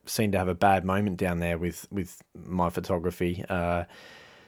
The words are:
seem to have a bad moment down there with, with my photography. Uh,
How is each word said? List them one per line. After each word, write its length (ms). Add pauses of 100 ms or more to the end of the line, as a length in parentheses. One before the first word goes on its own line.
seem 280
to 60
have 100
a 60
bad 300
moment 320
down 220
there 180
with, 340
with 320 (120)
my 340
photography. 800
Uh, 360 (640)